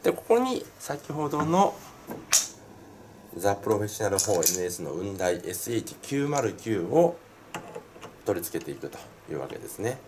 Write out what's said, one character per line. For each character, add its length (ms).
で、 80
こ 160
こ 120
に 260
先 320
ほ 160
ど 180
の 300
ザ・ 180
プ 140
ロ 80
フ 60
ェ 20
ッ 20
シ 140
ョ 20
ナ 80
ル 80
フ 120
ォ 80
ー 180
エ 40
ヌ 40
エ 40
ス 100
の 120
雲 260
台 280
エ 80
ス 200
エ 40
イ 60
チ 180
九 260
マ 140
ル 120
九 280
を 340
取 140
り 60
付 140
け 60
て 60
い 40
く 140
と 80
い 40
う 40
わ 80
け 100
で 100
す 120
ね。 180